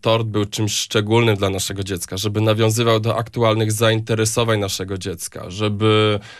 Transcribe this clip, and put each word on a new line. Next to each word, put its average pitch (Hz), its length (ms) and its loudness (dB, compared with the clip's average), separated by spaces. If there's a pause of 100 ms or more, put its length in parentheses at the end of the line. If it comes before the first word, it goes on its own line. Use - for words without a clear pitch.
tort 113 260 2
był 104 180 0
czymś 104 280 -2
szczególnym 113 640 2
dla 98 140 0
naszego 98 340 -4
dziecka, 92 340 -6
żeby 104 240 -2
nawiązywał 110 580 2
do 110 180 -2
aktualnych 110 540 0
zainteresowań 110 880 0
naszego 95 380 -4
dziecka, 87 520 -10
żeby 107 680 2 (200)